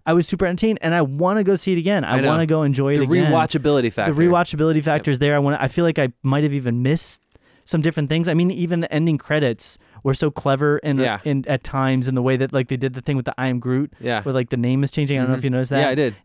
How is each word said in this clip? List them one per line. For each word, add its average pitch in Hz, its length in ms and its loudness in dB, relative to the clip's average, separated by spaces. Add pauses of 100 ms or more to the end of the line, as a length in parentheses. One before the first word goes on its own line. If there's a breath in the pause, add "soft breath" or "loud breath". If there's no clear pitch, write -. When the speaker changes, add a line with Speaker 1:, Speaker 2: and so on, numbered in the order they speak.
Speaker 1:
I 160 80 2
was 170 120 2
super 190 200 -2
entertained, 190 340 0
and 165 140 0
I 175 80 2
wanna 180 420 0
go 190 100 2
see 190 180 -2
it 175 60 0
again. 175 240 0
I - 140 -2
Speaker 2:
I 131 40 2
know. 135 80 2
Speaker 1:
wanna 160 180 2
go 156 160 2
enjoy 139 320 2
it - 20 2
Speaker 2:
The 143 60 2
Speaker 1:
again. 156 280 2
Speaker 2:
rewatchability 147 640 2
factor. 117 220 0
Speaker 1:
The 151 80 2
rewatchability 165 540 2
Speaker 2:
Yep. 151 80 0
Speaker 1:
factor 151 260 0
is 131 80 0
there. 147 180 2
I - 20 2
wanna, 143 220 0
I 135 80 0
feel 170 160 0
like 165 140 0
I 131 240 0
might 139 220 0
have 143 100 0
even 123 280 -2
missed - 420 -2 (420 soft breath)
some 160 160 0
different 156 260 0
things. 160 200 0
I 170 40 0
mean, 175 200 2
even 170 280 -2
the 165 140 -4
ending 156 240 2
credits 139 580 -2 (280 soft breath)
were 135 100 0
so 151 160 0
clever 143 480 0
in, 139 200 -2
Speaker 2:
Yeah. 117 260 0
Speaker 1:
in, 139 240 0
at 135 160 -2
times 131 420 0
in 131 80 -2
the 123 80 0
way 131 140 2
that, 131 160 -2
like, 131 160 -2
they 135 80 -4
did 127 180 -4
the 131 60 -12
thing 139 160 -2
with 127 80 -2
the - 120 -6
I 131 120 -2
Am 127 100 -2
Groot, 127 400 -2
Speaker 2:
Yeah. 117 240 -4
Speaker 1:
where, 135 100 -4
like, 127 180 -2
the 139 60 -2
name 131 280 0
is 135 80 -4
changing. 143 260 -2
I 127 40 0
don't 127 80 0
know 131 40 0
if 131 60 -2
Speaker 2:
Mm-hmm. 139 60 -2
Speaker 1:
you 135 40 -2
noticed 127 200 -2
that. 139 100 2
Speaker 2:
Yeah, 147 80 2
I 131 80 0
did. 131 180 0 (100)